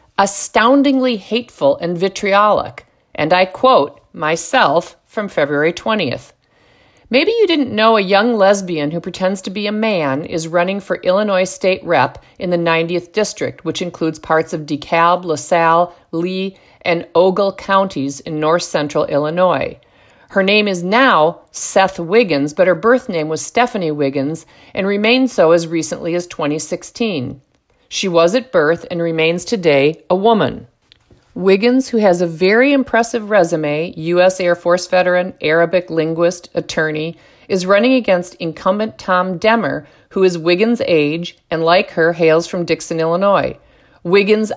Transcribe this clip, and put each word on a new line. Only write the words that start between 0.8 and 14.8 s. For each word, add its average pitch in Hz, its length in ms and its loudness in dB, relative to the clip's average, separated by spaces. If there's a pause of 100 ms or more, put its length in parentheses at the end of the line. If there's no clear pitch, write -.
hateful 190 640 -2
and 175 200 -4
vitriolic. 196 880 0 (280)
And 156 200 0
I 185 100 4
quote 190 560 0 (140)
myself 165 880 0
from 202 240 -8
February 151 460 0
twentieth. 196 580 -4 (760)
"Maybe 302 220 2
you 453 140 2
didn't 294 280 -2
know 220 220 4
a 208 40 2
young 202 340 2
lesbian 185 580 0
who 170 80 -6
pretends 185 420 -4
to 214 80 -8
be 202 160 -6
a 208 60 -4
man 175 520 -2
is 165 240 -6
running 180 320 0
for - 220 -8
Illinois 190 420 0
State 185 400 -2
Rep 135 400 0 (140)
in 185 100 -6
the 175 80 0
ninetieth 170 560 -2
District, - 520 -4
which 160 180 -6
includes 165 360 -6
parts 160 360 -2
of 156 100 -8
DeKalb, 170 600 0